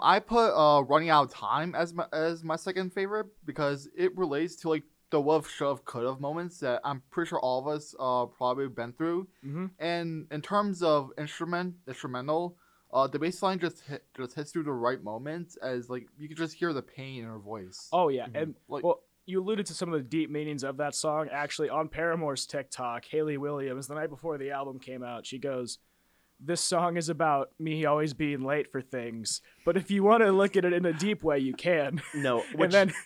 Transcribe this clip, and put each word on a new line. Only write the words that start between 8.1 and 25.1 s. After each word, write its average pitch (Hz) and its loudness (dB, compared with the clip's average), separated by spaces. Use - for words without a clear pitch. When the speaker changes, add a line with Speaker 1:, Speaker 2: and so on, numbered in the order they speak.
Speaker 1:
probably 127 -2
been 120 -8
through. 170 -2
Speaker 2:
Mm-hmm. 165 -6
Speaker 1:
And 165 -4
in 151 -6
terms 202 0
of 147 4
instrument, 175 -4
instrumental, 143 -4
uh, 135 4
the 139 -4
bass 170 -2
line 190 2
just 165 -4
hit, 143 -12
just 127 -8
hits - -8
through 165 -4
the 147 -2
right 123 0
moments 147 -8
as, 123 -4
like, 123 -8
you 151 -14
can 156 -14
just 160 -6
hear 170 -2
the 131 -4
pain 135 -12
in 113 -10
her 110 -12
voice. 101 -12
Speaker 2:
Oh, 175 4
yeah. 123 0
Speaker 3:
Mm-hmm. 120 -12
Speaker 2:
And, 156 -4
Speaker 1:
Like 143 -6
Speaker 2:
well, 175 2
you 185 -2
alluded 202 -2
to 165 -12
some 170 -4
of 156 0
the 123 -12
deep 156 0
meanings 147 -4
of 135 -6
that 143 -4
song. 156 -2
Actually, 143 -2
on 156 0
Paramore's 156 -2
TikTok, 123 -6
Hayley 151 0
Williams, 139 -4
the 143 -10
night 156 -4
before 151 -6
the 135 -6
album 135 -6
came 127 -12
out, 120 -8